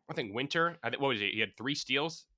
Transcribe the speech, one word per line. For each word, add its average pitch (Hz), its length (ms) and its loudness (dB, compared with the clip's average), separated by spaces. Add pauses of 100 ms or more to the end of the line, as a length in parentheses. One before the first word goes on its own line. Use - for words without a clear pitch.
I 143 60 -8
think 120 220 -4
Winter, 165 480 0
I 117 80 0
think, 127 100 -2
what 139 60 4
was 117 140 2
it? 101 120 2
He 110 60 -2
had 107 180 0
three 135 160 -2
steals 147 540 -2 (100)